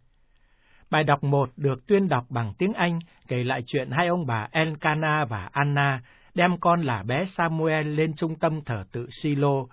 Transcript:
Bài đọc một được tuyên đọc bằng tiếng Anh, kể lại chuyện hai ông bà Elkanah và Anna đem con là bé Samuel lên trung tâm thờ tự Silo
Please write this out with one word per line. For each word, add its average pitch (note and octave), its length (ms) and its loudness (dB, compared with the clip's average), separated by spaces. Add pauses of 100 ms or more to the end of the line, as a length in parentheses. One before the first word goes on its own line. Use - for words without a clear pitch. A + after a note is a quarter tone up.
(920)
Bài D#3 140 2
đọc C#3+ 200 2
một C#3 320 2
được C3+ 300 -2
tuyên G3 220 4
đọc B2 200 0
bằng A#2+ 300 -4
tiếng F#3+ 140 0
Anh, E3+ 260 0 (300)
kể B2 160 -2
lại C3 220 -2
chuyện C3 240 -2
hai D#3+ 160 2
ông F3 200 0
bà A2+ 240 -2
Elkanah D#3 800 0
và G2+ 240 -6
Anna C#3+ 500 0 (320)
đem F3 260 2
con E3+ 220 2
là A#2 200 -2
bé B2+ 220 -2
Samuel D#3+ 600 0
lên D3+ 280 0
trung D#3+ 240 -4
tâm D#3 260 0
thờ G#2 280 -4
tự B2 180 -6
Silo C#3+ 640 0